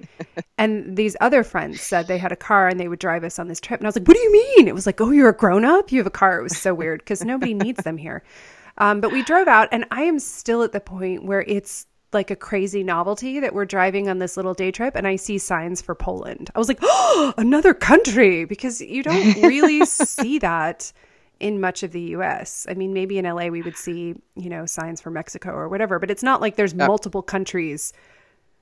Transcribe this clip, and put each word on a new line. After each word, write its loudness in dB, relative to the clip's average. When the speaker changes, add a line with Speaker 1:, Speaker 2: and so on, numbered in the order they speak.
Speaker 1:
<laughs> -14
Speaker 2:
and -2
these -2
other 4
friends -8
said -4
they -2
had -4
a -8
car 2
and -2
they -6
would -8
drive -4
us -10
on -8
this -10
trip. -8
And -4
I 0
was -2
like, 0
"What 12
do 2
you 4
mean?" 8
It -2
was -4
like, -2
"Oh, 2
you're 8
a 2
grown-up? 4
You 2
have 0
a -4
car." 2
It -6
was -6
so 0
weird -6
'cause -6
nobody -4
needs -2
them -6
here. -12
Um, 2
but 0
we 0
drove 4
out, 8
and -2
I -4
am 0
still -4
at -2
the -6
point -8
where -2
it's, -6
like, -2
a -6
crazy -4
novelty -4
that -2
we're -4
driving 0
on -2
this -6
little -4
day -4
trip, -6
and -4
I -2
see -6
signs -4
for -8
Poland. -10
I -2
was 0
like, -2
<gasps> -6
"Oh, 2
another 4
country," 4
because -8
you -8
don't 2
really 6
Speaker 1:
<laughs> -2
Speaker 2:
see -2
that -4
in -4
much -4
of -8
the -8
U -8
S. -8
I -8
mean, -6
maybe -4
in -4
L -4
A -4
we -8
would -10
see, -10
you -12
know, -10
signs -10
for -14
Mexico -12
or -8
whatever, -4
but -6
it's -6
not 0
like -4
there's 0
Speaker 1:
Yep. 2
Speaker 2:
multiple -2
countries -6